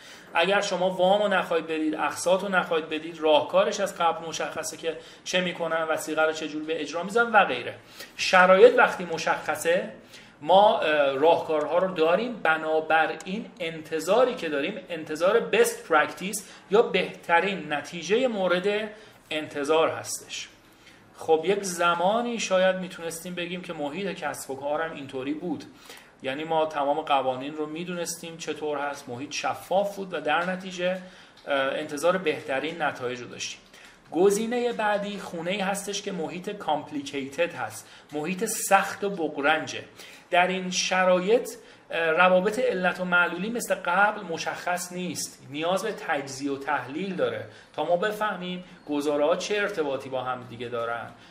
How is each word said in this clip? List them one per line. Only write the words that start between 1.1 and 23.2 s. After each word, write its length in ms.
رو 60
نخواید 400
بدید، 280
اقساط 460
رو 80
نخواید 400
بدید، 300
راهکارش 600
از 180
قبل 300
مشخصه 500
که 200
چه 180
می‌کنن، 420
وثیقه 380
رو 100
چه 160
جور 160
به 180
اجرا 220
می‌ذارن 280
و 140
غیره. 300
شرایط 600
وقتی 280
مشخصه، 840
ما، 380
اه، 320
راهکارها 680
رو 160
داریم. 400
بنابراین 1120
انتظاری 760
که 140
داریم، 300
انتظار 640
best 380
practice 500
یا 100
بهترین 920
نتیجهٔ 540
مورد 600
انتظار 580
هستش. 600
خب، 280
یک 180
زمانی 760
شاید 360
می‌تونستیم 600